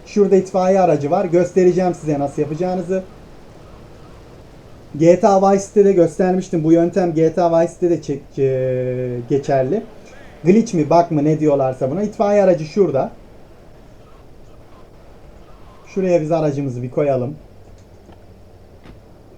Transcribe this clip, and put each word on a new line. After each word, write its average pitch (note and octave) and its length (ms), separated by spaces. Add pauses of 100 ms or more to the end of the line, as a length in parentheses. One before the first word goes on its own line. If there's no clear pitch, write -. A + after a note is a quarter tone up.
Şurada G3 300
itfaiye F#3 440
aracı D3 300
var. F#3+ 140
Göstereceğim F3+ 720
size D3 240
nasıl C#3+ 240
yapacağınızı. F3+ 600 (2000)
G E3+ 220
T A3 80
A G3 240
Vice G3 120
City'de G3 280
göstermiştim. F3+ 720
Bu D#3+ 80
yöntem E3+ 420
G D#3+ 180
T F3+ 100
A E3 180
Vice E3+ 120
City'de E3+ 300
çek-, - 360
e, B2+ 920
geçerli. C#3 540 (640)
Glitch G#3 300
mi, D3 160
bug E3+ 200
mı, D3+ 140
ne D3+ 160
diyorlarsa C3+ 500
buna. F3+ 120
İtfaiye G#3 400
aracı F3 220
şurada. C#3+ 460 (2750)
Şuraya F3+ 340
biz D#3 120
aracımızı C#3 500
bir B2+ 80
koyalım. C#3+ 460 (2000)